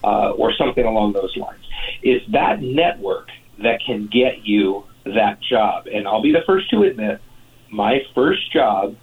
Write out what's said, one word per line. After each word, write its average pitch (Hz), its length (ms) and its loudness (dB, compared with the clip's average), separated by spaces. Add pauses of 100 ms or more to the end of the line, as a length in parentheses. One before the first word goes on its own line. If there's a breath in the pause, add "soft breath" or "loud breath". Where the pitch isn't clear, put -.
uh, 104 240 2
or 120 240 0
something 127 320 0
along 107 260 2
those 95 240 -4
lines. - 300 -12 (360 loud breath)
It's - 300 2
that 170 300 0
network 127 680 -2 (340)
that 117 220 2
can 107 220 -4
get 120 380 0
you 101 380 2 (220)
that 104 360 0
job. 107 460 0
And 101 200 -6
I'll 107 140 0
be 147 100 2
the 165 140 4
first 190 240 2
to 214 140 4
admit, 110 360 0 (500)
my 107 320 0 (120)
first - 400 0
job 107 500 2